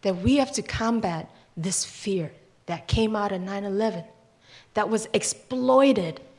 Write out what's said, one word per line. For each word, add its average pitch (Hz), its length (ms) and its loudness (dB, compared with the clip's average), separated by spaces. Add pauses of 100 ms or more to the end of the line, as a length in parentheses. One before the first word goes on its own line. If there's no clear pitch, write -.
that 190 140 0
we 226 180 4
have 262 180 2
to - 80 -4
combat 214 640 -2 (300)
this 180 260 -2
fear 185 480 -6 (360)
that 170 200 -10
came 220 280 2
out 202 160 -2
of 185 100 -4
nine 196 220 -6
eleven, 196 400 -2 (720)
that 208 140 0
was 220 220 -2
exploited 254 1080 2 (180)